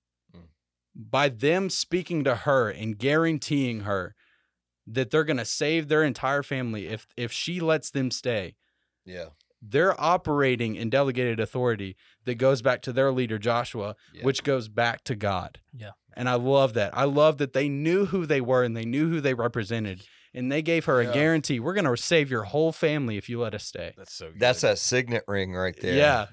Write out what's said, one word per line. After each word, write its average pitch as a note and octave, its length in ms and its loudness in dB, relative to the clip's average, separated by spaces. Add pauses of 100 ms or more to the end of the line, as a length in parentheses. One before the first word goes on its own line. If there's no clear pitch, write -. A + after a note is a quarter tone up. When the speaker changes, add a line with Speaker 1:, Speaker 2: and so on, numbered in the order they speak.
(340)
Speaker 1:
Mm. E2+ 80 -20 (520)
Speaker 2:
By B2+ 340 0
them D3+ 400 0
speaking F3 560 -2
to C3 120 2
her B2+ 340 2
and G#2+ 280 -6
guaranteeing C#3+ 840 0
her G2 340 -4 (720)
that A#2 240 -2
they're D#3 140 4
gonna C3+ 200 -2
save D3+ 440 -2
their D3+ 160 4
entire C#3 380 0
family A#2 440 -6
if, G#2+ 200 -8 (100)
if A#2+ 160 -6
she F3 280 -6
lets D#3+ 300 0
them C3 200 -2
stay. A2 460 -4 (480)
Speaker 1:
Yeah. F2+ 220 -12 (340)
Speaker 2:
They're D3 400 2
operating C#3+ 720 0
in A2 160 -4
delegated B2 480 2
authority A2 580 -2 (280)
that B2 120 -2
goes C3 260 4
back B2 200 2
to C3 100 -8
their C3+ 200 2
leader, A#2+ 260 -2
Joshua, A#2 560 -2 (180)
Speaker 1:
Yeah. F2 120 -12
Speaker 2:
which C3 180 0
goes C3 260 0
back A#2 360 -2
to B2+ 100 -4
God. G2 460 -4 (120)
Speaker 3:
Yeah. G#2+ 200 -16 (220)
Speaker 2:
And B2 140 -2
I B2 60 2
love C3 400 4
that. G#2 220 0
I C3 80 2
love D3 340 4
that C#3+ 140 -2
they C#3+ 160 0
knew D#3+ 380 2
who F3 200 -2
they C#3+ 140 2
were B2+ 240 4
and A#2 120 -2
they A2+ 80 -6
knew C#3 240 0
who E3 120 0
they C3+ 140 2
represented. A2+ 680 -2 (320)
And B2+ 160 -6
they D3+ 120 0
gave D#3+ 240 0
her C3 160 4
Speaker 4:
Yeah. A#2+ 80 -2
Speaker 2:
a A#2+ 40 0
guarantee, D3+ 460 2
"We're D#3 140 -4
gonna E3 220 2
save D3 340 2
your A2+ 140 0
whole D#3 280 0
family C#3+ 460 -2
if - 100 -10
you A#2+ 100 -6
let F#2 160 -4
us G2+ 100 -10
stay." - 320 -10
Speaker 4:
That's - 180 -20
so E2 180 -14
good. F#2+ 80 -16
Speaker 1:
That's A#2+ 220 4
that G#2 160 4
signet A#2+ 500 0
ring G2 260 -2
right F2+ 260 -2
there. F2+ 140 0
Speaker 2:
Yeah, C3+ 380 4